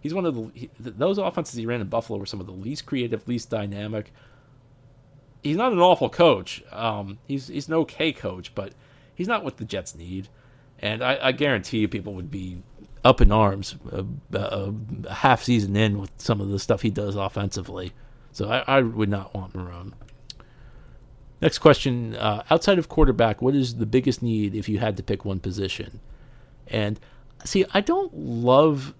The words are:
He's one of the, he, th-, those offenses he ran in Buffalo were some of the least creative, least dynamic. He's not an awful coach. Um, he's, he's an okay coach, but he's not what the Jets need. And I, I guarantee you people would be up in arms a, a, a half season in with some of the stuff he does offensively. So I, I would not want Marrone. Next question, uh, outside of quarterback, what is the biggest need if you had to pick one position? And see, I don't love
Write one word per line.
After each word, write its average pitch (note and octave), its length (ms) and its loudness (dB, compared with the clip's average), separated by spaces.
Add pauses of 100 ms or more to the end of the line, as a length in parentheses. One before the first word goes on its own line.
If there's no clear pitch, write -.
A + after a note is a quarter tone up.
He's D#3 140 -6
one F#3+ 100 -2
of D#3+ 100 0
the, A2 200 -8
he, B2 160 -14 (120)
th-, A#2 140 -12
those F#3 220 0
offenses E3+ 380 -4
he A2+ 100 -6
ran A#2+ 140 -2
in G2 80 -6
Buffalo A2+ 300 -4
were G2 60 -8
some G2 160 -10
of F2+ 60 -12
the F#2+ 60 -14
least G#2 340 -10
creative, A#2+ 400 -4
least A#2+ 240 -6
dynamic. G#2+ 640 -6 (1300)
He's D3+ 140 -2
not A#3+ 160 2
an F3+ 60 2
awful F3 300 6
coach. B2+ 540 2 (100)
Um, G#2 540 -4
he's, C3+ 220 -6
he's C#3+ 200 -10
an D#3+ 60 -2
okay D#3+ 380 0
coach, F#2 420 -10
but G2 180 -8 (420)
he's F3+ 140 -6
not A3 160 -2
what C3 140 -8
the A2+ 60 -8
Jets F#2+ 300 -8
need. F2+ 340 -10 (500)
And A2 240 -4
I, C3 180 0
I C3 120 2
guarantee B2+ 460 0
you G#2+ 100 2
people G2 260 -8
would F#2 160 -10
be F#2 320 -10 (420)
up B2+ 160 8
in G#2 100 10
arms G2+ 460 2 (140)
a, G2 160 -6 (260)
a, G2+ 400 -4 (320)
a - 80 -12
half B2+ 300 4
season G2+ 340 2
in G#2 240 2
with G2 160 -12
some G#2+ 240 -2
of G2 80 -4
the G2 100 -2
stuff - 220 0
he A2+ 100 0
does G2+ 260 -4
offensively. G2 760 -6 (400)
So G#2 160 -4
I, B2+ 180 0
I C#3 160 4
would A2 260 0
not G2 260 -4
want F#2 180 -10
Marrone. F2+ 400 -12 (1500)
Next D#3+ 180 2
question, A#2+ 580 4
uh, A2 340 -2
outside E3+ 300 4
of - 80 -4
quarterback, A#2+ 520 4
what C3 140 2
is B2 220 0
the A#2 100 -2
biggest B2+ 360 2
need A2 340 0
if G#2 120 -6
you G#2 120 0
had G#2+ 160 -2
to G2 80 -10
pick G2+ 200 -4
one F#2+ 140 -4
position? F#2+ 600 -6 (680)
And G#2+ 320 -2 (460)
see, F#3+ 280 2
I G3 80 4
don't F4 320 0
love C#3 880 4